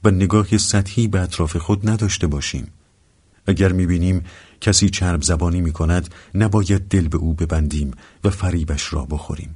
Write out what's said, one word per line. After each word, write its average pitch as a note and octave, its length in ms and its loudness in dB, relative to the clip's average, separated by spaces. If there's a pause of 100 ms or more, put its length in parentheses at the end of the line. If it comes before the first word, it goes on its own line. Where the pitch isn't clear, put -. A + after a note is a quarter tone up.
و G#2 80 6
نگاه G2 460 2
سطحی G#2 500 0
به G2 120 0
اطراف F2 380 -2
خود G2+ 320 0
نداشته G#2 380 0
باشیم. C#2+ 400 -4 (800)
اگر F#2+ 240 2
می F#2 140 2
بینیم F2+ 360 0 (400)
کسی G#2 280 2
چرب F2 340 0
زبانی F2 380 0
می E2 100 0
کند، D#2+ 420 0 (220)
نباید G2 520 2
دل F2 200 2
به D#2 100 -2
او D#2+ 160 0
ببندیم D2+ 580 -2 (320)
و G#2 60 4
فریبش E2 640 -2
را C#2+ 120 -4
بخوریم D2+ 500 -8